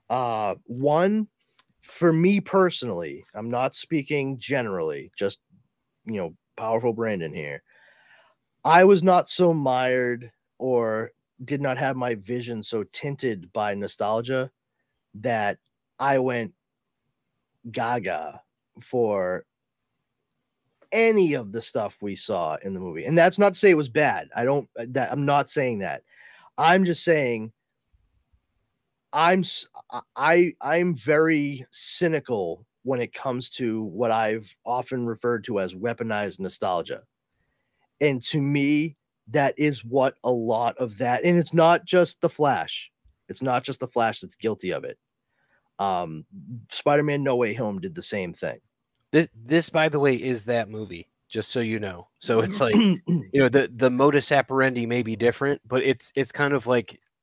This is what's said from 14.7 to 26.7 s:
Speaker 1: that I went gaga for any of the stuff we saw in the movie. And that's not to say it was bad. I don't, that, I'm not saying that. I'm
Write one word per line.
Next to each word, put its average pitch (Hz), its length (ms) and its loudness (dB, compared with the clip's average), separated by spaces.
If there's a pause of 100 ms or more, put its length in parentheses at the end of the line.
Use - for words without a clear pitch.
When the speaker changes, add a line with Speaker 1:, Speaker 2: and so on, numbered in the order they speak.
Speaker 1:
that 107 440 -2 (400)
I 139 220 2
went 120 340 -2 (1160)
gaga 92 720 -4 (380)
for 98 640 -2 (1500)
any 208 420 4
of 110 180 -6
the 113 100 -6
stuff - 400 -4
we 101 140 -6
saw 82 460 -4
in 98 120 -6
the 90 60 -8
movie. 90 240 -8
And 156 120 2
that's 170 220 6
not 202 160 6
to - 40 -6
say 202 120 6
it 175 60 8
was 147 120 -2
bad. 117 460 0
I 120 100 -2
don't, 139 320 0
that, 127 360 -4
I'm 143 120 -2
not 143 240 2
saying 127 320 -2
that. 76 220 -6 (560)
I'm 180 260 6